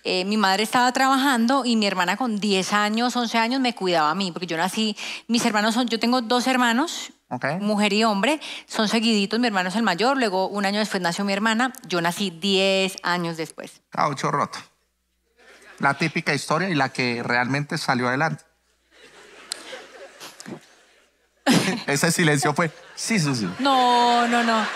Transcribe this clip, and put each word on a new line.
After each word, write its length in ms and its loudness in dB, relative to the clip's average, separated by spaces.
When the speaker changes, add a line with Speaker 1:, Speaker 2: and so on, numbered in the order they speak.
Speaker 1:
Eh, 200 0
mi 120 -2
madre 280 2
estaba 280 2
trabajando 720 2
y 120 2
mi 100 2
hermana 300 0
con 240 -4
diez 320 0
años, 440 0
once 220 -2
años 220 0
me 140 0
cuidaba 360 2
a 40 0
mí, 180 -4
porque 140 -8
yo 100 -4
nací, 400 -2
mis 160 2
hermanos 300 2
son, 140 0
yo 120 -2
tengo 200 2
dos 260 0
hermanos, 680 0
Speaker 2:
Ok. 160 -6
Speaker 1:
mujer 320 2
y 120 2
hombre, 360 2
son 220 -2
seguiditos, 500 2
mi 80 2
hermano 220 0
es 80 -4
el 80 0
mayor, 320 2
luego 320 0
un 180 -4
año 140 0
después 200 -2
nació 240 -2
mi 80 0
hermana, 400 0
yo 140 -2
nací 300 -2
diez 760 0
años 320 -2
después. 460 -12
Speaker 2:
Ah, 160 0
ocho 240 -2
roto. 260 -4
La 160 0
típica 400 -2
historia 340 -2
y 60 -2
la 160 2
que 320 -2
realmente 560 -2
salió 300 0
adelante. 360 -2
<laughs> 400 2
Ese 260 2
silencio 420 2
fue, 160 0
sí, 240 -2
sí, 160 2
sí. 140 -2
Speaker 1:
No, 680 4
no, 140 2
no. 340 2